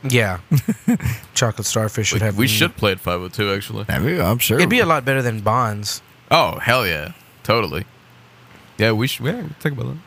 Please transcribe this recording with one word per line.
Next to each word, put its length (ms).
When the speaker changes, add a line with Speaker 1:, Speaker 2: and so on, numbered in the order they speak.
Speaker 1:
Yeah. 340
Speaker 2:
<laughs> 480
Speaker 1:
Chocolate 320
Starfish 420
should 120
Speaker 3:
We, 60
Speaker 1:
have 100
Speaker 3:
we 100
Speaker 1:
them. 80
Speaker 3:
should 220
play 160
at 80
five 220
oh 60
two, 260
actually. 340
Speaker 2:
I 120
mean, 200
I'm 180
sure. 200
Speaker 1:
It'd 100
be 120
a 60
lot 200
better 160
than 180
Bonds. 640
Speaker 3:
Oh, 280
hell 280
yeah. 260
Totally. 440
Yeah, 160
we 140
should, 180
yeah, 220
think 180
about 160
that. 120